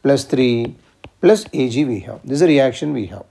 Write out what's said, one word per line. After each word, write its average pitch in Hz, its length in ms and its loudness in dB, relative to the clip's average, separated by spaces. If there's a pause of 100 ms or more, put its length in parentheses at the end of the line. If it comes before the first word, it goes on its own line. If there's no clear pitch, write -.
plus 139 220 0
three 120 500 0 (460)
plus 208 320 4
A 131 160 -2
G 135 160 0
we 113 160 -4
have. - 220 -14
This 131 100 -8
is 143 80 -4
the 180 60 6
reaction 143 460 2
we 107 140 -6
have. - 240 -16